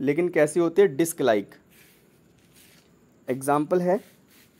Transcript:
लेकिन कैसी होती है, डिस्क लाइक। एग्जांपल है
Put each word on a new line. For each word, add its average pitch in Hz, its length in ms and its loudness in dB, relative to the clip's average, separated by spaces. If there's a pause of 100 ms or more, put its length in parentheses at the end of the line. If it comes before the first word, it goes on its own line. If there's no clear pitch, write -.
लेकिन 147 280 0
कैसी 151 320 2
होती 170 220 2
है, 196 60 4
डिस्क 160 320 -4
लाइक। 110 340 0 (1700)
एग्जांपल 143 520 -2
है 180 180 0 (600)